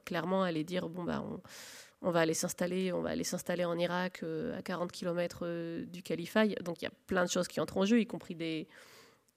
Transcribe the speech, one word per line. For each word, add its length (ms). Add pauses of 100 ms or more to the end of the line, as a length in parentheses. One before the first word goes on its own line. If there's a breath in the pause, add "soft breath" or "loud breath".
clairement, 380
aller 200
dire, « 260
Bon, 140
bah, 200
on, 180 (600 loud breath)
on 100
va 100
aller 120
s'installer, 580
on 100
va 100
aller 120
s'installer 420
en 120
Irak, 460
euh, 340
à 40
quarante 300
kilomètres, 520
euh, 420
du 180
califat. » 440
Il 40
y 40
a, 80
donc, 180
il 40
y 20
a 60 (140)
plein 160
de 60
choses 180
qui 120
entrent 180
en 80
jeu, 140
y 80
compris 280
des, 320 (680 soft breath)